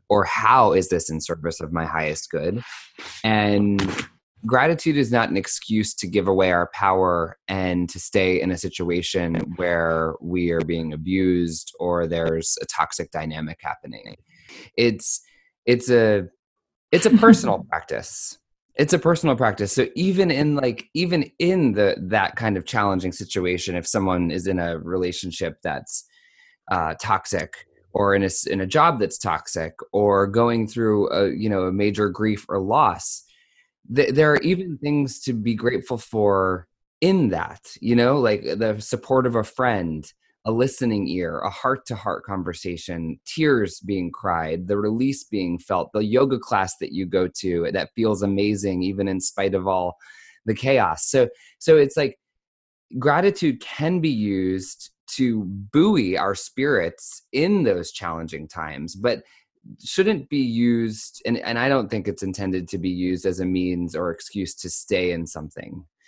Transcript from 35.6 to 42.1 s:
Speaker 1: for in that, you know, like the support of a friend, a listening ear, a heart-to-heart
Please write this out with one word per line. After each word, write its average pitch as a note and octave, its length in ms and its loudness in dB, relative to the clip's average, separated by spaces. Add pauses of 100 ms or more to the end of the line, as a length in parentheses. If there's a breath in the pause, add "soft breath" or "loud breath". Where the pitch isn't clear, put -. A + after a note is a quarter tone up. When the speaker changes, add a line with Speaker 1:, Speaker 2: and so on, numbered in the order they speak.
Speaker 1:
for G2 680 0 (340)
in F3 280 4
that, E2 320 -4 (180)
you A#2 160 2
know, B2 240 4
like G#2+ 240 2
the G#2 360 -2
support B2+ 460 0
of A#2+ 100 0
a A2 80 0
friend, F#2 680 -2 (340)
a A2 60 -2
listening A#2 560 0
ear, E2 320 -4
a - 100 -4
heart-to-heart A2 720 -4